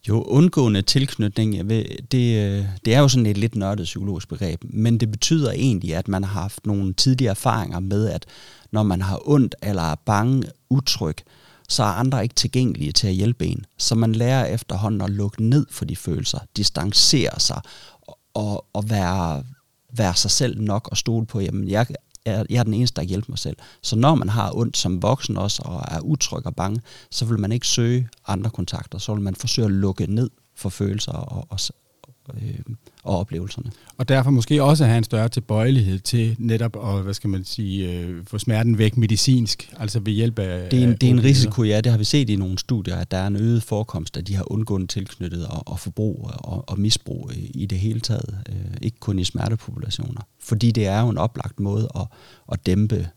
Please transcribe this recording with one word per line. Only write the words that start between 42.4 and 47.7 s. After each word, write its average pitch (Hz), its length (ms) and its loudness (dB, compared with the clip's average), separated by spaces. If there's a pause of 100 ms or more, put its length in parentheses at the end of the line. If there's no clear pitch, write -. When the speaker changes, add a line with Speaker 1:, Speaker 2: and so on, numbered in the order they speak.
Speaker 1:
studier, 90 380 -2
at 87 140 -4
der 95 60 -2
er 95 100 0
en 101 100 0
øget 113 260 2
forekomst 101 540 -4
af 87 80 -6
de 98 120 -4
her - 160 -4
undgående 101 340 -2
tilknyttede 87 600 -8
og, 78 200 -8
og - 120 -8
forbrug 104 540 -4
og, - 340 -8
og 110 120 -4
misbrug - 540 -2
i, - 200 -10
i - 120 -4
det 95 120 -2